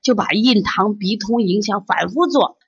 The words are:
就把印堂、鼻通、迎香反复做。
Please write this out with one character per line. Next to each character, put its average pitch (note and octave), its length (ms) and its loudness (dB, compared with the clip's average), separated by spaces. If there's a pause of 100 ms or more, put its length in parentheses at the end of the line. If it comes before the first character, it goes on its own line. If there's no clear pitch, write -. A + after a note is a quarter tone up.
就 B3+ 120 0
把 - 140 -4
印 G#3+ 340 2
堂、 G#3 340 -2
鼻 G3+ 200 -2
通、 A3+ 260 -2
迎 G3 200 0
香 G3+ 220 -4
反 E3+ 260 0
复 D#4 180 2
做。 C#4 380 2